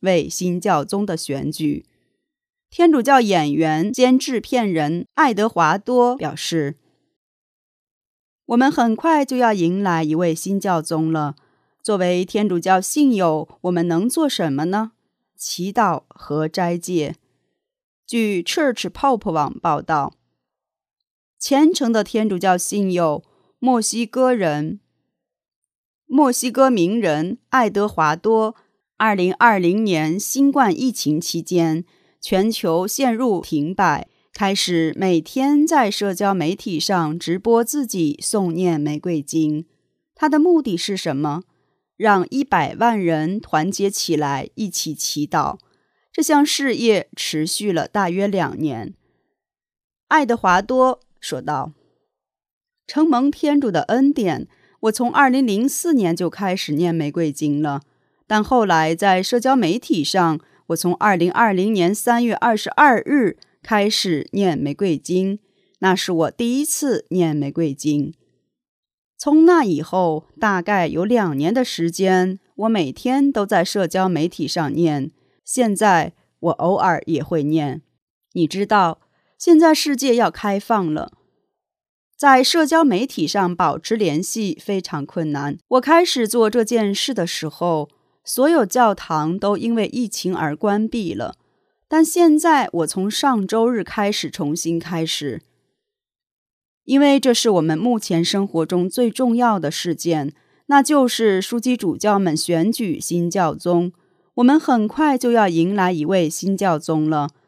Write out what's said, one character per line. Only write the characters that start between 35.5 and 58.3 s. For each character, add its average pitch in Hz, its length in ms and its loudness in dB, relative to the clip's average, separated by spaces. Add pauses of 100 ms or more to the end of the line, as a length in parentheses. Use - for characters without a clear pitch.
在 294 240 2
社 202 240 -4
交 196 200 0
媒 175 220 -2
体 180 240 -6
上 165 380 -2
直 170 220 -4
播 233 240 2
自 262 240 -4
己 165 340 -2
诵 190 300 -2
念 170 280 0
玫 147 200 -4
瑰 170 200 -4
经。 151 460 -2 (480)
他 302 160 -2
的 294 80 2
目 320 240 4
的 202 160 -4
是 196 180 -6
什 165 200 -4
么？ 151 280 -4 (540)
让 196 320 2
一 269 140 -2
百 165 320 -2
万 226 240 0
人 170 400 -2
团 165 320 -2
结 196 180 -2
起 - 260 -4
来， 143 380 -2
一 208 160 -6
起 165 240 -6
祈 - 320 -6
祷。 - 320 -2 (540)
这 320 120 -2
项 294 220 4
事 269 300 -2
业 214 400 0
持 156 300 -4
续 202 280 -4
了 160 160 -2
大 196 200 -2
约 185 160 -2
两 190 320 -2
年。 135 360 -6 (1120)
爱 302 180 2
德 233 120 0
华 185 240 2
多 254 400 0 (180)
说 - 220 -8
道： 143 320 -6 (1120)
承 311 180 0
蒙 277 240 2
天 294 300 0
主 269 100 0
的 170 140 2
恩 269 300 2
典， 190 340 -2 (320)
我 220 120 0
从 240 200 -2
二 277 180 4
零 262 160 2
零 220 220 0
四 339 260 -2
年 185 220 2
就 170 140 -2
开 190 260 -4
始 - 180 -6
念 170 220 0
玫 147 160 -2
瑰 156 220 -2
经 147 280 -2
了。 143 200 -4 (440)
但 214 160 0